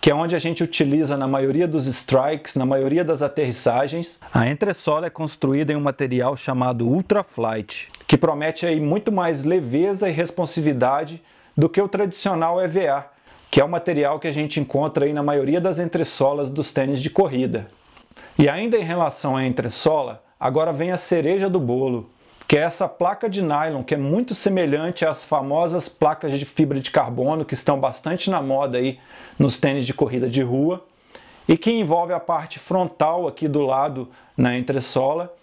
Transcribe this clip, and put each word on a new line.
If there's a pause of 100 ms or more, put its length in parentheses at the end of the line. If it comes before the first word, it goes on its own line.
que
é
onde
a
gente
utiliza
na
maioria
dos
strikes,
na
maioria
das
aterrissagens, (140)
a
entressola
é
construída
em
um
material
chamado
Ultraflight, (180)
que
promete
aí
muito
mais
leveza
e
responsividade (320)
do
que
o
tradicional
E
V
A, (440)
que
é
o
material
que
a
gente
encontra
aí
na
maioria
das
entressolas
dos
tênis
de
corrida. (720)
E
ainda
em
relação
à
entressola, (160)
agora
vem
a
cereja
do
bolo, (380)
que
é
essa
placa
de
nylon,
que
é
muito
semelhante
às
famosas
placas
de
fibra
de
carbono
que
estão
bastante
na
moda
aí (360)
nos
tênis
de
corrida
de
rua, (640)
e
que
envolve
a
parte
frontal
aqui
do
lado (280)
na
entressola,